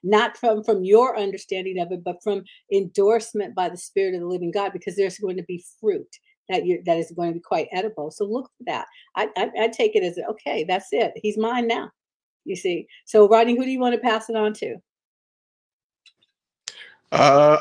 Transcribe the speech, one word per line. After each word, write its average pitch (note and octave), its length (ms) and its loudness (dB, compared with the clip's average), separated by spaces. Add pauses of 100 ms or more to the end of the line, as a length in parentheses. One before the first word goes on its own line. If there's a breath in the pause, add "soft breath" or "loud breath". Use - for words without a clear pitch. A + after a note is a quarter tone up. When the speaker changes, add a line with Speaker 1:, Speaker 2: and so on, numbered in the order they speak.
Speaker 1:
Not G#3 360 2
from, G#3+ 260 0
from G#3 180 0
your A3 360 4
understanding F#3+ 600 -6
of F3 140 -6
it, F3 100 -8
but A#3+ 200 -8
from G3 200 -4 (300 soft breath)
endorsement G3+ 840 0
by F3+ 140 -2
the F3 80 -8
Spirit F#3+ 380 -4
of F3 80 -6
the F3 60 -6
living F3+ 220 -4
God, G3+ 220 -2
because F#3 240 -10
there's G3 220 -2
going F#3 180 -6
to F3+ 60 -8
be F3 200 -12 (160)
fruit - 380 -4 (320)
that F3+ 160 -2
you, F3 220 -2
that E3+ 100 2
is E3 180 -6
going E3+ 180 -4
to - 20 -8
be E3+ 60 -10
quite D#3+ 300 -4
edible. F#3 400 -8
So - 140 -8
look A#3 320 -6
for B3 80 -20
that. - 220 -8 (280 soft breath)
I, G#3 220 -2
I, G3+ 140 -2 (140)
I A#3+ 40 2
take A#3+ 260 -2
it G3+ 80 2
as, F3 160 -4 (120)
"Okay, - 340 -6
that's F#3 280 -4
it. A#3+ 240 0
He's G#3 200 -4
mine A#3 300 -2
now." A3+ 240 -4 (560)
You F#3+ 100 -6
see? F3 320 -4 (160 soft breath)
So G#3 240 8
Rodney, A#3 260 6
who C4 100 0
do B3+ 60 -4
you C4 80 -4
want B3 160 0
to A3+ 60 -2
pass A3+ 300 -2
it A3+ 40 -4
on G#3+ 200 0
to? - 220 -8 (2250 loud breath)
Speaker 2:
Uh, D3 480 8